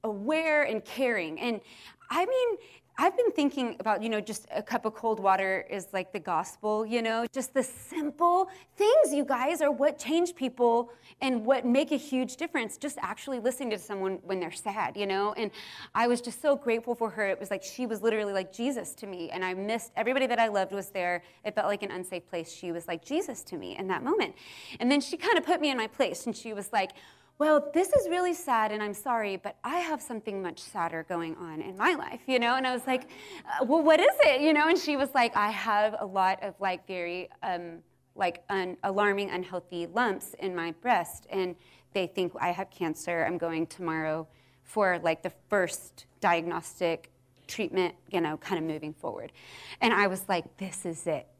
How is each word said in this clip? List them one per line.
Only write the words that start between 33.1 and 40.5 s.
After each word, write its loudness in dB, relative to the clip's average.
"Uh, 0
well, 4
what 8
is 8
it?" 8
You 6
know? 6
And 6
she 0
was 0
like, 2
"I 2
have 2
a -4
lot 2
of, -6
like, -2
very, -6
um, -6
like, -2
un-, -2
alarming, 2
unhealthy -6
lumps -2
in -6